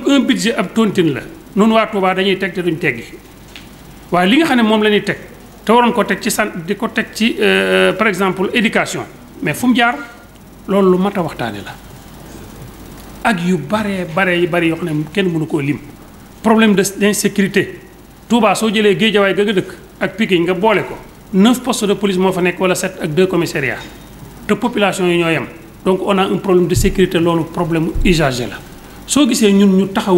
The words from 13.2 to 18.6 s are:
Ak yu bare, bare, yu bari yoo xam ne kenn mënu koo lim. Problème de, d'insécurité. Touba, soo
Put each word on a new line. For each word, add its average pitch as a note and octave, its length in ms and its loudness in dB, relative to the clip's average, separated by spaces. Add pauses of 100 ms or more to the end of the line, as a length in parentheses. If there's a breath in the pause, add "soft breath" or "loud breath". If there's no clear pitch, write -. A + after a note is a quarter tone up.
Ak A#3 220 0
yu F#3 120 2
bare, F#3+ 480 -4 (100)
bare, F#3 240 0
yu F3 80 2
bari E3+ 220 0
yoo D#3+ 80 -2
xam F3 120 -8
ne D3+ 140 -2 (100)
kenn G3 180 0
mënu D#3+ 160 -2
koo E3 140 -2
lim. C#3 160 -2 (640)
Problème A3 340 4
de, G3 80 2 (160)
d'insécurité. G3+ 800 0 (480)
Touba, A3 280 2
soo A3 180 -2